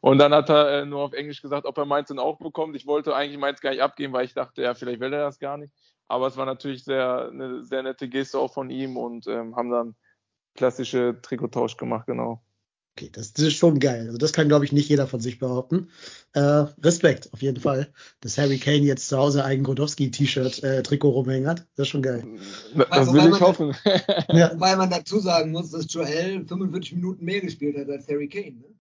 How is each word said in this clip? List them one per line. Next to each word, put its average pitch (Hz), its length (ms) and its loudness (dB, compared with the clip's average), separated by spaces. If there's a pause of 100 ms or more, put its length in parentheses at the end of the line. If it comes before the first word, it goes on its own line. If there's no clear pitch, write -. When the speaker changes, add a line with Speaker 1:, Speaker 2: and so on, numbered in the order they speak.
Speaker 1:
Und 135 180 6
dann 147 120 8
hat 147 180 4
er, 147 320 4
äh, 143 40 -6
nur 143 160 -8
auf 143 120 -6
Englisch 143 280 -10
gesagt, 143 240 -6
ob 135 140 -6
er 147 60 -2
meins 143 240 -2
denn 139 100 -10
auch 151 180 -4
bekommt. 156 380 -8
Ich 131 100 -12
wollte 147 300 -2
eigentlich 143 240 -6
meins 139 220 -4
gar 139 100 -2
nicht 127 100 -2
abgeben, 139 320 -4
weil 127 120 0
ich 127 100 -14
dachte, 135 260 -8
ja, 123 140 -2
vielleicht 123 240 -8
will 131 140 -6
er 147 80 -4
das 143 180 -6
gar 143 180 -8
nicht. 147 140 -18 (360)
Aber 127 200 -2
es 123 100 -6
war 135 80 -4
natürlich 131 380 -8
sehr, 127 480 -2
eine 127 320 -12
sehr 131 180 -6
nette 131 260 -8
Geste 135 300 -4
auch 131 160 -2
von 131 160 -8
ihm 131 280 -8
und, 120 280 -10
ähm, 113 300 -8
haben 120 160 -4
dann 117 240 -2 (600)
klassische 123 680 -2
Trikottausch 120 540 -4
gemacht, 120 280 -6
genau. 120 380 -6 (520)
Speaker 2:
Okay, - 160 -16
das, 104 220 -14
das 151 120 0
ist 147 100 2
schon 156 240 4
geil. 123 260 0
Also 117 140 -10
das 147 140 0
kann, 156 140 2
glaub 147 160 4
ich, 143 80 -4
nicht 143 160 2
jeder 139 200 2
von 127 120 -6
sich 117 200 -8
behaupten. 127 480 -2 (460)
Äh, 143 60 0
Respekt, 147 920 2
auf - 80 -12
jeden 135 180 -2
Fall, 139 280 -2 (340)
dass - 160 -6
Harry 139 220 2
Kane 143 260 4
jetzt 135 240 0
zu 139 80 0
Hause 139 260 4
ein 135 200 0
Grodowski-T-Shirt, 135 1000 -2
äh, 135 200 0
Trikot 147 260 2
rumhängen 131 400 0
hat. 170 160 -4 (100)
Das 143 120 -2
ist - 20 -4
schon 143 140 -2
geil. 123 200 -4 (520)
Speaker 1:
Das 135 160 4
Speaker 3:
Also, 131 220 6
Speaker 1:
will 151 80 8
Speaker 3:
weil 156 120 10
Speaker 1:
ich 196 60 4
Speaker 3:
man - 20 6
Speaker 1:
hoffen. 165 340 4 (280)
<laughs> 165 280 -2
Speaker 2:
Ja. 165 220 8
Speaker 3:
wobei 185 220 2
man 185 160 2
dazu 175 280 -2
sagen 170 320 0
muss, 160 200 -6
dass 165 200 -8
Joel 165 560 -4
fünfundvierzig 180 460 -6
Minuten 175 320 -6
mehr 190 160 -2
gespielt 143 360 -6
hat 139 120 -8
als 139 180 -10
Harry 147 200 -4
Kane, 185 320 -10
ne? 127 60 -20 (220)